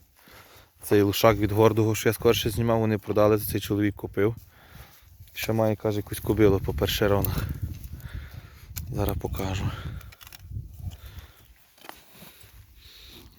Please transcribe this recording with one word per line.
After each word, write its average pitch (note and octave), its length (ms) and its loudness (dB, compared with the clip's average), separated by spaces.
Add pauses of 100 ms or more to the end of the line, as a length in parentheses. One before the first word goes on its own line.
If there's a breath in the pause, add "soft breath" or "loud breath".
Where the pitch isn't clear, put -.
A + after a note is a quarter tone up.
(840 soft breath)
цей G#2 200 4
лошак G2+ 340 4
від G2+ 160 0
гордого, A2 420 4
що - 140 -2
я A2 40 4
скорше A#2 380 2
знімав, A#2 300 0
вони A2 180 0
продали, G#2+ 400 4
цей G2+ 220 -4
чоловік G#2 360 -2
купив. G2+ 400 0 (1000 soft breath)
Ще - 180 -4
має, A2 240 2
каже, G#2+ 200 -2
якусь - 240 -6
кобилу G2+ 400 4
по - 140 -4
першеронах. G2 680 0 (1500 loud breath)
Зараз G2+ 280 -2
покажу. G2 520 -4 (3750 loud breath)